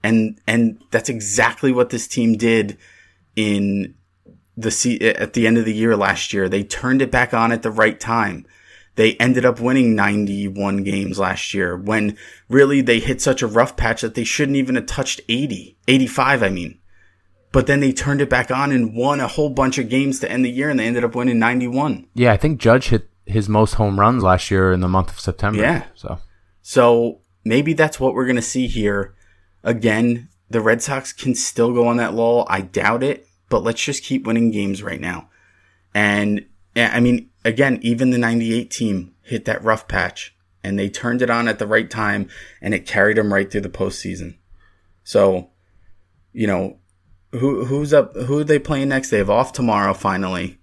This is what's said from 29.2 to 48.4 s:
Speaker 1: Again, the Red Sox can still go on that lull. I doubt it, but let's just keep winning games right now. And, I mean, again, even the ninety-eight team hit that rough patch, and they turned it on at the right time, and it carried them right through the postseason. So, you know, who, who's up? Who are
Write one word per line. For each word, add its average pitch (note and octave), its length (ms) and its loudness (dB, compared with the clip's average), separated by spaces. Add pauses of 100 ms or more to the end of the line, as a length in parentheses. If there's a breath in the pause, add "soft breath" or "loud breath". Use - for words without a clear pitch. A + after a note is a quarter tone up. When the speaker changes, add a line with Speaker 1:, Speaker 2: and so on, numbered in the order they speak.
Speaker 1:
Again, A#2 640 0 (220)
the A2+ 120 0
Red A2+ 200 2
Sox C3+ 320 -6
can B2+ 220 -4
still A#2+ 380 -2
go A#2+ 140 2
on A#2 100 2
that A2 160 -2
lull. A#2 360 2
I F#2+ 120 -2
doubt G#2 400 -2
it, - 260 -4 (200)
but A2 160 0
let's A#2 200 -2
just C#3 200 -6
keep C3 240 -4
winning A2+ 240 2
games G2+ 320 -4
right F#2 180 -8
now. E2+ 280 -10 (640)
And, G#2 520 0 (300)
I A#2 240 0
mean, B2 300 2 (140)
again, A#2+ 380 0
even A#2+ 300 0
the B2 80 0
ninety-eight A#2 500 0
team F#2+ 540 -4
hit - 220 -6
that G#2+ 180 -4
rough A2 240 -2
patch, - 480 -6 (280)
and G2 140 -4
they G2+ 100 -2
turned A#2+ 360 -4
it A#2+ 80 0
on A#2 160 0
at G#2+ 120 -2
the G#2 80 -4
right G#2+ 220 0
time, G2+ 400 -4 (320 loud breath)
and G#2 140 -4
it - 100 -6
carried G#2+ 320 2
them G#2 160 0
right G2 180 0
through G#2 100 -4
the G2 80 -10
postseason. F2+ 680 -8 (680)
So, F#2+ 460 0 (840)
you A2 160 -4
know, F#2+ 300 -4 (540)
who, B2+ 340 -2
who's C#3+ 280 -2
up? C#3+ 220 4
Who C3 240 -2
are D3+ 40 -2